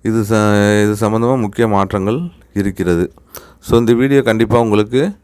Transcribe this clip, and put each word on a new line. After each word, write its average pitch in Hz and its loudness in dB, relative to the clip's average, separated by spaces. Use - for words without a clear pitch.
இது 113 -2
ச-, 104 2
இது 107 0
சம்பந்தமா 113 0
முக்கிய 110 -2
மாற்றங்கள் 101 -2
இருக்கிறது. 90 -2
So 117 0
இந்த 117 2
வீடியோ 135 2
கண்டிப்பா 110 0
உங்களுக்கு 117 0